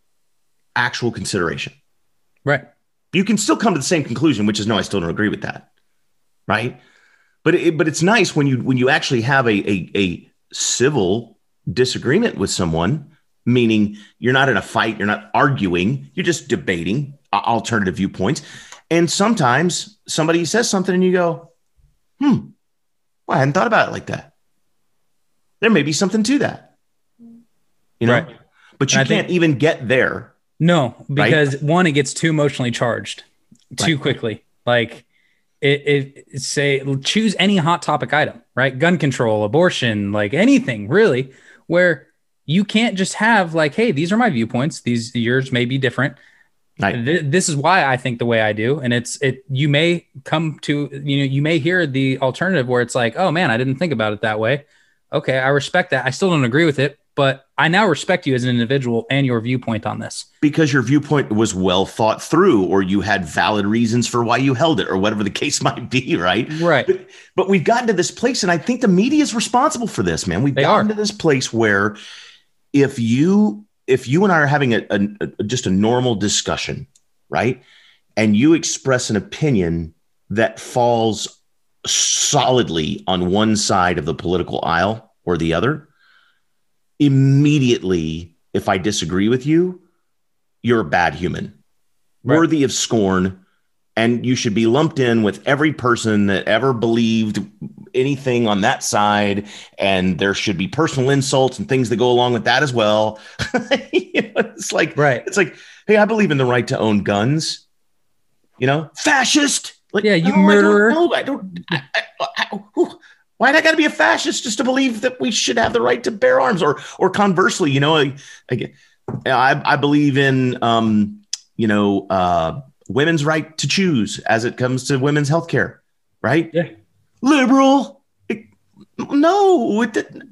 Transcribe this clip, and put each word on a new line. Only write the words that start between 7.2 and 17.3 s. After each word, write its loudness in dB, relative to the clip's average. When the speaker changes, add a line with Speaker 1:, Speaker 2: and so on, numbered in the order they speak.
Speaker 1:
But 2
it, 0
but 0
it's -4
nice 2
when 2
you, 0
when -2
you 2
actually 0
have 2
a, 2
a, -4
a -4
civil -2
disagreement 0
with -2
someone, -2
meaning 2
you're 0
not 2
in 2
a -2
fight, -2
you're -2
not -4
arguing, 0
you're -6
just -4
debating -4